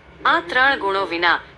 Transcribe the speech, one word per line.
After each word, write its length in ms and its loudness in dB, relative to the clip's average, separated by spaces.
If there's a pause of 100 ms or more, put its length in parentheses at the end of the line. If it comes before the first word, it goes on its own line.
(240)
આ 160 2
ત્રણ 360 0
ગુણો 280 -2
વિના 360 0 (180)